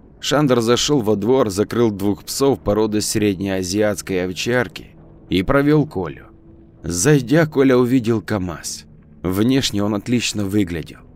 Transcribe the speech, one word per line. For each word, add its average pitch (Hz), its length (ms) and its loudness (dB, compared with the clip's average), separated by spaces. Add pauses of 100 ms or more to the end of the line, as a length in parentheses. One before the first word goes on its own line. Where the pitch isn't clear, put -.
(240)
Шандер 127 380 2
зашёл 120 400 2
во 104 140 2
двор, 113 340 2
закрыл 107 400 0
двух 98 340 -2
псов 139 340 0
породы 107 440 0
среднеазиатской 98 1200 -2
овчарки 110 600 -4 (420)
и 90 140 0
провёл 143 440 2
Колю. 85 380 -8 (580)
Зайдя, 127 600 2
Коля 135 320 2
увидел 117 460 2
КамАЗ. 92 640 -8 (360)
Внешне 104 600 0
он 107 100 -2
отлично 104 520 -2
выглядел. 87 540 -2 (160)